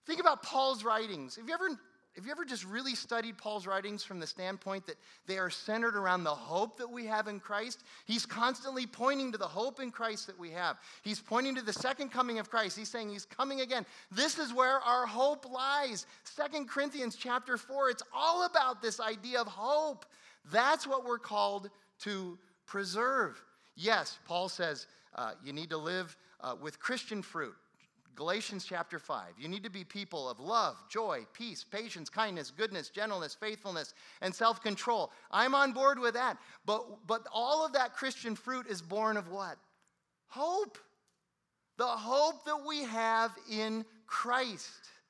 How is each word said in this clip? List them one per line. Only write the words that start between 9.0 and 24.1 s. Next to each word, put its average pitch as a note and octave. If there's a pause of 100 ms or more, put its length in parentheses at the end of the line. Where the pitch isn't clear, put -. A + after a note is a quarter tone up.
to G#3+
the G3
hope A3+
in B3
Christ A3+
that F#3
we F3
have. E3+ (260)
He's G#3+
pointing C4
to B3+
the G#3+
second C4+
coming A#3+
of G3+
Christ. G#3
He's G#3+
saying A3+
he's G3+
coming C4+
again. B3 (240)
This C4+
is B3+
where B3+
our B3
hope C4+
lies. C4 (160)
Second D4
Corinthians C#4
chapter B3+
four, C4+
it's -
all E4
about C4+
this A3+
idea A3+
of A#3
hope. C4 (460)
That's C4
what C4
we're A#3+
called G3+ (300)
to F#3+ (260)
preserve. G3 (340)
Yes, F#3+